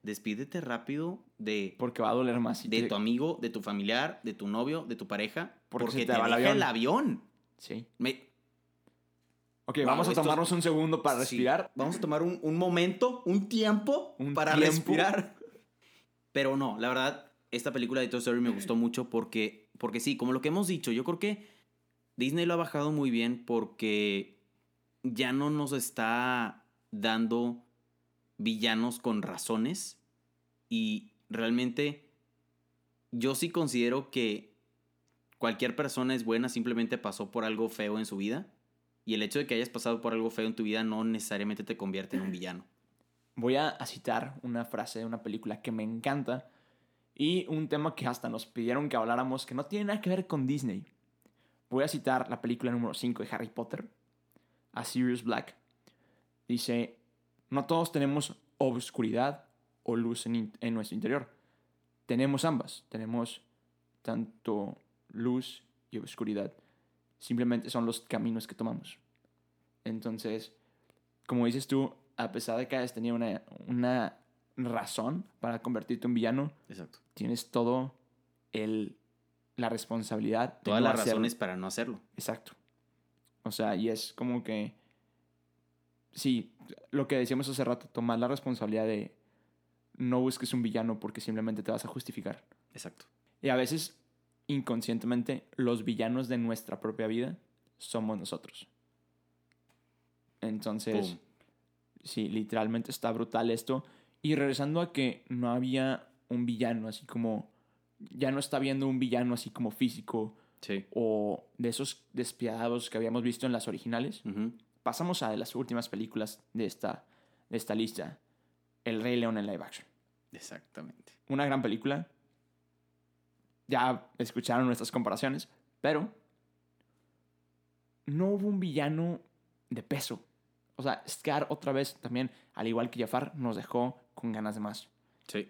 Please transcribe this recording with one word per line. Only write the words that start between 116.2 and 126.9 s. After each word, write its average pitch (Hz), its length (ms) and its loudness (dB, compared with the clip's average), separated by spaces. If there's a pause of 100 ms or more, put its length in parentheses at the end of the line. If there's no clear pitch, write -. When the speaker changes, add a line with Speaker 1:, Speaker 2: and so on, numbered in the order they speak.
Speaker 2:
de 110 140 -2
esta, - 380 -6 (440)
de 117 80 -4
esta 107 180 -2
lista: 110 460 -2 (640)
El 113 180 -2
Rey 123 160 2
León 113 200 2
en 101 80 -2
live 87 180 -4
action. - 220 -16 (460)
Speaker 1:
Exactamente. - 800 -16 (160)
Speaker 2:
Una 139 180 0
gran 135 160 2
película. 139 460 -2 (1600)
Ya 127 400 2 (100)
escucharon 123 480 2
nuestras 120 260 0
comparaciones, 123 560 -2 (320)
pero 156 320 2 (1900)